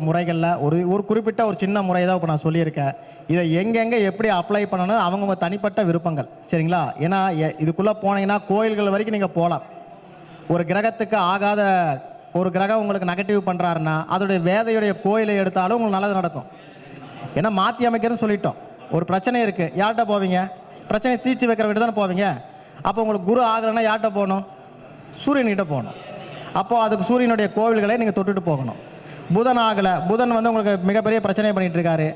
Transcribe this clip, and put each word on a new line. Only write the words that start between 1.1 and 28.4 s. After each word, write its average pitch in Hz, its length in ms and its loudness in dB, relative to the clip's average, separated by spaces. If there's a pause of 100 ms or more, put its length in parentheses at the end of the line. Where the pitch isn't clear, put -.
ஒரு 202 140 0
சின்ன 202 220 0
முறை 180 240 0
தான் 185 80 2
இப்ப 175 120 -2
நான் 156 200 0
சொல்லியிருக்கேன். 156 480 0 (320)
இதை 165 300 2
எங்கெங்க 226 440 0 (100)
எப்படி 214 200 0
அப்ளை 202 320 0 (100)
பண்ணணும், 196 340 2
அவங்கவங்க 196 300 0
தனிப்பட்ட 196 460 -2
விருப்பங்கள், 165 460 0 (220)
சரிங்களா? 170 320 2 (180)
ஏன்னா, 190 200 2 (200)
எ-, 156 140 0 (100)
இதுக்குள்ள 190 280 2 (100)
போனீங்கன்னா 196 360 2 (100)
கோயில்கள் 208 460 2
வரைக்கும் 214 240 -2
நீங்க 190 120 0 (100)
போலாம். 170 220 0 (840)
ஒரு 170 160 2
கிரகத்துக்கு 208 500 0
ஆகாத, 202 480 2 (680)
ஒரு 180 180 0
கிரகம் 196 300 2
உங்களுக்கு 196 320 -2
நெகட்டிவ் 196 380 0
பண்றாருன்னா, 165 480 0 (160)
அதோடைய 190 260 0 (100)
வேதையுடைய 214 520 2
கோயிலை 214 340 2
எடுத்தாலும் 190 440 2
உங்களுக்கு 208 180 0
நல்லது 196 220 0
நடக்கும். 165 280 -6 (880)
ஏன்னா, 208 120 2 (100)
மாத்தி 233 300 0
அமைக்கிறதுன்னு 226 360 0
சொல்லிட்டோம். 202 320 -2 (380)
ஒரு 170 80 2
பிரச்சனை 196 380 0
இருக்கு, 185 360 -2
யார்கிட்ட 220 340 2
போவீங்க? 190 260 2 (480)
பிரச்சனை 247 340 0
தீர்த்து 254 300 0
வைக்கிற 220 160 0
வீடு 208 160 0
தானே 226 160 0
போவீங்க. 190 260 0 (580)
அப்போ 202 200 0
உங்களுக்கு 208 280 0
குரு 247 120 4 (100)
ஆகலைன்னா 226 360 0
யார்கிட்ட 220 280 0
போகணும்? 196 280 0 (800)
சூரியன்கிட்ட 233 480 2
போகணும். 120 240 -6 (640)
அப்போ 233 240 0
அதுக்கு 214 200 0
சூரியனுடைய 233 520 2
கோவில்களை 220 440 2
நீங்க 220 200 0
தொட்டுட்டு 190 200 0 (100)